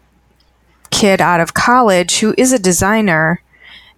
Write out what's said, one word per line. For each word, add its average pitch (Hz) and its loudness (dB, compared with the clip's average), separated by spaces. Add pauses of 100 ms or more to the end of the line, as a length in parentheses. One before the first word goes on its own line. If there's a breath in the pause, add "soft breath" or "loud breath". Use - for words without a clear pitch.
(920)
kid 190 0
out 170 0
of 165 -4
college 208 0
who 214 0
is 254 0
a 254 0
designer 185 0 (560 loud breath)